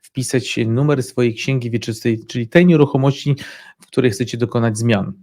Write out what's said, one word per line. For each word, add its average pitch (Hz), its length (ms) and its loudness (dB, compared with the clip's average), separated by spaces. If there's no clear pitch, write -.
wpisać - 640 -4
numer 131 360 2
swojej 120 320 0
księgi 120 360 -4
wieczystej, 113 560 -2
czyli 120 220 -6
tej 180 180 4
nieruchomości, 143 720 2
w - 60 -20
której 127 240 0
chcecie 117 280 -6
dokonać 117 400 0
zmian. 113 340 0